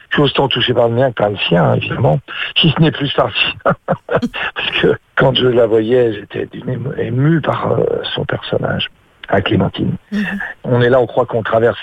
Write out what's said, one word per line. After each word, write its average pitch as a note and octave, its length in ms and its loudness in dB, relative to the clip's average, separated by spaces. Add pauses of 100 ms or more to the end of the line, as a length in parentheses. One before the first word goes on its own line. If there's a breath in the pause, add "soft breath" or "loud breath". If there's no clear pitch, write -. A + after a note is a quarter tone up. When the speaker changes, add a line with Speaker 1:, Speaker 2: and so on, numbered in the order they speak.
Speaker 1:
je - 60 -4
suis D3+ 80 4
autant C#3 240 2
touché A#2+ 260 0
par A#2 140 4
le A#2 80 0
mien B2+ 140 2
que A#2 60 -8
par G#2 140 0
le G2+ 80 -6 (120)
sien, E3+ 160 4
hein, A#2+ 100 2
évidemment. C3+ 440 0 (420 loud breath)
Si D#3+ 120 4
ce - 80 2
n'est D#3 100 4
plus C#3 220 -4
par C3 140 2
le G2+ 60 -8
sien. - 400 -2 (140)
<laughs> - 80 0 (600 loud breath)
Parce - 160 -6 (100)
que - 140 2 (200)
quand C3+ 200 2
je B2+ 120 2
la A#2+ 200 4
voyais, A2+ 460 2
j'étais G#2 320 -8
d'une - 240 -10
émo-, A#2 280 -4
ému C3 440 0
par, - 320 -2
euh, - 100 0 (320)
son - 100 -4
personnage. - 600 -2 (460)
À G2 60 4
Clémentine. - 560 0 (160 loud breath)
Speaker 2:
Mhm. G#3 140 -2 (400 loud breath)
Speaker 1:
On A#2+ 160 2
est A#2+ 80 4
là, C3 100 4
on A#2+ 80 2
croit B2 180 0
qu'on A#2 160 -2
traverse A2+ 420 2